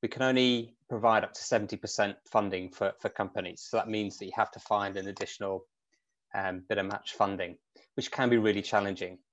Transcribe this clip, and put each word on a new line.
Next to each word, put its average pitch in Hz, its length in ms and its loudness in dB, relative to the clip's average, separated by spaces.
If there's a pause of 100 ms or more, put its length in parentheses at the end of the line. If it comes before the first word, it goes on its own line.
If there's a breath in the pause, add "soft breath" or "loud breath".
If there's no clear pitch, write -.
we 117 60 -2
can 127 140 -4
only 127 520 4 (140)
provide 110 360 4
up - 100 -10
to - 80 -12
seventy 104 340 0
percent 104 400 -2 (140)
funding 95 400 0
for, 98 300 -2
for 101 80 -4
companies. 95 600 -6
So - 80 -2
that 110 120 0
means 107 300 -2
that 101 80 -10
you 92 80 -10
have 110 180 0
to - 80 -16
find 101 360 0
an 98 120 -4
additional, 98 580 -6 (680)
um, 92 340 -4
bit 104 100 0
of 95 80 0
match 101 280 -8
funding, 92 420 0 (380 soft breath)
which - 160 -4
can 127 200 2
be 120 80 8
really 107 240 4
challenging. 98 560 -2 (140)